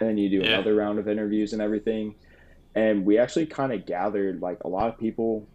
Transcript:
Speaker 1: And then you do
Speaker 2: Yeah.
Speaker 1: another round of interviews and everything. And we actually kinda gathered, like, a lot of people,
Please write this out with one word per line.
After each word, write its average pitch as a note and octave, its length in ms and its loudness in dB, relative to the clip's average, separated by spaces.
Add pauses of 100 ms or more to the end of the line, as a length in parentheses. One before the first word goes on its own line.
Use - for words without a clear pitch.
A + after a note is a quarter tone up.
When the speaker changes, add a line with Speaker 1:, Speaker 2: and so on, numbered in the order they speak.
Speaker 1:
And A2+ 80 0
then G#2+ 100 0
you G2+ 120 2
do F#2+ 120 2
Speaker 2:
Yeah. A2 120 4
Speaker 1:
another G#2 220 2
round G#2 220 0
of G#2 100 -4
interviews G#2+ 440 0
and A2 100 -4
everything. G#2+ 540 -2 (600)
And G#2+ 280 2
we G#2 140 6
actually C#3 280 2
kinda C3+ 320 -4
gathered, F#2+ 600 -2
like, F2 240 -6
a - 40 -4
lot G2 200 0
of A#2 100 -8
people, A2 560 -2